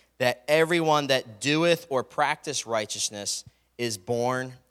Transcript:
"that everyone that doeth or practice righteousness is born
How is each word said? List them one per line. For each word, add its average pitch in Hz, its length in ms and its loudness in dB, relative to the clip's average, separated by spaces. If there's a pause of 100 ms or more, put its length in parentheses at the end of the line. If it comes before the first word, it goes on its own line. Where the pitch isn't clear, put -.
(180)
"that 123 300 0
everyone 156 600 4
that 120 320 0
doeth 165 480 2
or 131 140 0
practice 143 640 -4
righteousness 107 800 -4 (340)
is 117 180 -4
born 127 580 -4 (160)